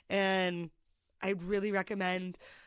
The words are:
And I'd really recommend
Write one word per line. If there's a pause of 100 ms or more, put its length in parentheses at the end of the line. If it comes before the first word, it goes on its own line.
And (500)
I'd
really
recommend (280)